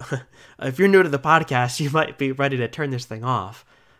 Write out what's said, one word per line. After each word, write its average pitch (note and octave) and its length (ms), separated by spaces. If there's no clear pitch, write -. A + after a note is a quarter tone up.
<laughs> - 180
if C3+ 200
you're G3 80
new F#3+ 160
to E3 60
the C#3 100
podcast, C#3 600
you C#3+ 100
might D#3 280
be C3+ 140
ready C3+ 260
to A#2 100
turn C#3+ 220
this B2 160
thing A2 180
off. G#2+ 420